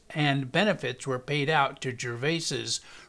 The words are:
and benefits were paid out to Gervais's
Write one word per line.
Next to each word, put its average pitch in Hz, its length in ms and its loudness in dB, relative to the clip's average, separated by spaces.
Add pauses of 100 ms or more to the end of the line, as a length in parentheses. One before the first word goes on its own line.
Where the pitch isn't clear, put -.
(100)
and 139 400 2
benefits 165 560 0
were 127 140 0
paid 143 280 -2
out 139 340 2
to 127 140 -4
Gervais's 123 840 -2 (280)